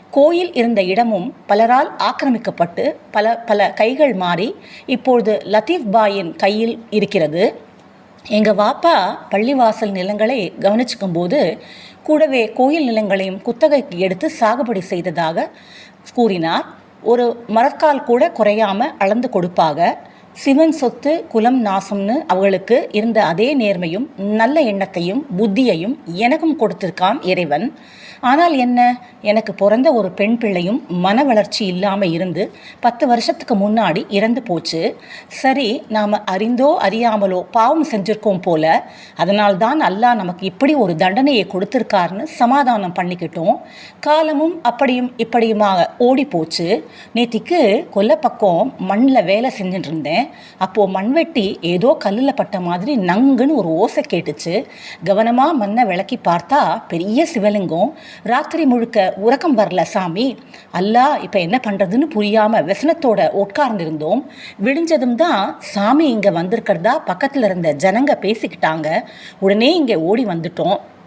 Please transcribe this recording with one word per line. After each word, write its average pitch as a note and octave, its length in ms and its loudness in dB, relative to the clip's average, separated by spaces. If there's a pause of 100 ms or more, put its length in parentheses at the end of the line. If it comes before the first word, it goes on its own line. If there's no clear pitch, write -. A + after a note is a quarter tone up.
(100)
கோயில் E4+ 420 2
இருந்த A#3 300 2
இடமும் F#3+ 520 0 (140)
பலரால் A#3+ 480 4
ஆக்கிரமிக்கப்பட்டு B3 1000 -2 (160)
பல A3 260 0
பல G3+ 360 0
கைகள் B3+ 420 2
மாறி F3+ 400 -2 (320)
இப்பொழுது A#3+ 580 0
லத்தீப் G#3+ 460 0
பாயின் G3 460 0
கையில் A3 540 -2
இருக்கிறது. G3 800 0 (580)
"எங்க G#3+ 240 2
வாப்பா A3 640 2 (120)
பள்ளிவாசல் A3+ 600 0
நிலங்களை G#3 720 -2
கவனிச்சுக்கும் G3+ 520 0
போது F3 460 0 (440)
கூடவே C4+ 500 2
கோயில் C#4+ 360 2
நிலங்களையும் G3 540 -2
குத்தகைக்கு B3 540 0
எடுத்து F#3+ 340 -2 (100)
சாகுபடி A#3 380 0
செய்ததாக E3+ 720 -4 (640)
கூறினார். G3 500 0 (380)
ஒரு A#3 460 0
மரக்கால் C#4 560 2
கூட B3+ 240 2
குறையாம G#3 500 0 (200)
அளந்து G#3+ 300 0
கொடுப்பாக. F3 720 0 (340)
சிவன் D4 400 2
சொத்து C#4+ 540 -2
குலம் A#3 380 2
நாசம்னு G3 500 -2 (120)
அவங்களுக்கு F#3+ 680 0
இருந்த G#3+ 320 2
அதே G#3+ 320 0
நேர்மையும் G3 600 -2
நல்ல A3+ 460 0
எண்ணத்தையும் G3 600 -2 (160)
புத்தியையும் G#3+ 640 0
எனக்கும் C4 560 0
கொடுத்திருக்கான் F#3 640 -2
இறைவன். F3 480 -2 (460)
ஆனால் D4 360 2
என்ன, B3 440 2 (220)
எனக்கு G#3+ 320 0
பிறந்த A3+ 380 4
ஒரு G3 180 0
பெண் G#3+ 280 0
பிள்ளையும் G3+ 500 -2
மன F#3 360 2
வளர்ச்சி G#3+ 420 0
இல்லாம F#3+ 400 -2
இருந்து E3+ 460 -4 (280)
பத்து A#3+ 260 0
வருஷத்துக்கு A#3+ 500 0
முன்னாடி G3+ 520 0
இறந்து A3 340 0
போச்சு. E3 540 -4 (320)
சரி, C4 600 0
நாம G#3 360 -2
அறிந்தோ A#3+ 580 0
அறியாமலோ G#3 680 0
பாவம் C#4 400 2
செஞ்சிருக்கோம் G#3 520 -2
போல, E3+ 420 2 (320)
அதனால்தான் G#3 640 2
அல்லாஹ் A3+ 340 2
நமக்கு F#3 320 -6
இப்படி C4+ 280 0
ஒரு F#3 220 0
தண்டனையை G3+ 500 2
கொடுத்திருக்காருன்னு F#3+ 760 -2
சமாதானம் A#3+ 720 0
பண்ணிக்கிட்டோம். F3+ 640 -2 (400)
காலமும் D#4 600 0
அப்படியும் B3 540 0
இப்படியுமாக G#3 720 0 (120)
ஓடி B3+ 260 2
போச்சு. E3+ 640 -4 (260)
நேத்திக்கு A#3 720 0
கொல்லை A3 280 2
பக்கம் A3 580 0 (140)
மண்ணுல A#3 360 4
வேலை G#3+ 340 0
செஞ்சுட்டு F#3 200 -6
இருந்தேன். D#3 420 -4 (380)
அப்போ F#3+ 300 0
மண்வெட்டி G#3+ 720 -2
ஏதோ F3+ 440 2
கல்லுல A#3 300 0
பட்ட G3 260 -4
மாதிரி F3+ 360 -4
நங்குன்னு A#3+ 580 2
ஒரு F#3 140 0
ஓசை F3+ 340 0 (100)
கேட்டுச்சு. E3+ 520 -4 (400)
கவனமா A#3 480 2
மண்ணை A3+ 320 0
விளக்கி F#3+ 400 -2
பார்த்தா F3+ 640 0
பெரிய G#3 460 0
சிவலிங்கம். G3+ 580 0 (300)
ராத்திரி D4+ 420 -2
முழுக்க A#3 520 2
உறக்கம் B3+ 420 2
வரல F#3 240 2
சாமி. G3+ 540 -2 (380)
அல்லாஹ் A3+ 480 2
இப்ப F#3 160 -4
என்ன F#3 280 0
பண்றதுன்னு G#3 480 0
புரியாம G#3+ 460 2
வ்யஸனத்தோட G3+ 680 0
உட்கார்ந்திருந்தோம். G3 920 -2 (400)
விடிஞ்சதும் C#4 500 0
தான் A#3+ 440 0
சாமி C4 520 2
இங்க G3+ 200 0
வந்திருக்கிறதா F3+ 640 0 (140)
பக்கத்துல C4 380 -2
இருந்த F3 380 0
ஜனங்க A3+ 380 2
பேசிக்கிட்டாங்க. E3 800 -2 (360)
உடனே G#3+ 360 2
இங்க A#3 260 0
ஓடி G#3+ 240 0
வந்துட்டோம். F3 540 -4 (280)